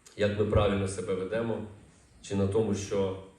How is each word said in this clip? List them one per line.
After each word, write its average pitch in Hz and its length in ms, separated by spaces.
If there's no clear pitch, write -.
як 101 220
ми 107 60
правильно 101 440
себе - 260
ведемо, 104 520
чи 101 140
на 98 120
тому, 104 260
що 98 480